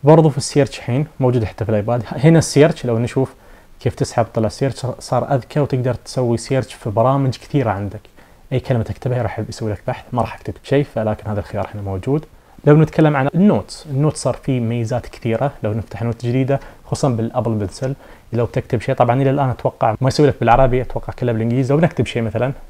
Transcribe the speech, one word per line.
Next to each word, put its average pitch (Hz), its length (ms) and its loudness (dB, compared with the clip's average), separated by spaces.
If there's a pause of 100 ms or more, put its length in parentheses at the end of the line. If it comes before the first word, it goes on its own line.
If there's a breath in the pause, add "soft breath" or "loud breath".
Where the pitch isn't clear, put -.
برضو 160 260 8
في 135 80 -4
السيرش - 400 0
الحين 131 280 -2 (140)
موجود 127 240 2
حتى - 200 -6
في - 60 -4
الآيباد. 110 360 0
هنا 156 320 4
السيرش 147 480 2
لو 117 120 0
نشوف 131 360 -2 (460 soft breath)
كيف - 140 -2
تسحب - 300 0 (100)
طلع 110 140 0
سيرش 131 380 -4 (120)
صار - 360 -2
أذكى، 139 260 -2
وتقدر 127 340 0
تسوي 120 420 -2
سيرش 131 380 -2
في - 160 -8
برامج 127 400 2
كثيرة 123 400 -2
عندك. 101 300 -6 (520 soft breath)
أي 131 80 0
كلمة 117 220 0
تكتبها 123 400 -4
راح 110 160 -4 (100)
يسوي 110 240 -6
لك 98 140 -8
بحث، - 260 -8
ما 120 100 0
راح 110 120 -4
أكتب - 280 -10
شيء، 147 220 2 (100)
فلكن 107 360 -2
هذا 104 100 -2
الخيار 101 340 -6
هنا 104 80 -10
موجود. 101 420 -4 (400 soft breath)
لو 147 120 8
نتكلم 156 400 4
عن 135 180 2
النوتس، 165 560 2
النوتس 143 320 0
صار 127 120 0
فيه 131 260 -2
ميزات 117 460 -4
كثيرة. 123 460 -2 (100)
لو 107 100 -2
نفتح - 300 -6
نوت 117 240 -4
جديدة 131 340 0 (260 loud breath)
خصوصًا - 220 -2
بالأبل 113 420 -2
بنسل، 110 440 -4 (380 loud breath)
لو 120 120 0
بتكتب 123 360 -4
شيء، 139 140 -2
طبعًا 123 280 2
إلى 139 80 2
الآن 139 180 0
أتوقع 120 520 -2
ما 127 80 2
يسوي 147 180 4
لك 131 140 4
بالعربي، 127 420 4
أتوقع - 300 -8
كله 120 200 -2
بالإنجليزي. 120 420 0
لو 151 60 4
بنكتب 156 260 0
شيء - 160 -4
مثلًا 117 300 -2 (180)